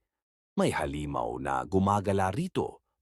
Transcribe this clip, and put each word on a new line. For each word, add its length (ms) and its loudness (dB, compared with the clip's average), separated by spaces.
"May 160 2
halimaw 720 -4
na 240 -2
gumagala 640 2
rito," 560 -6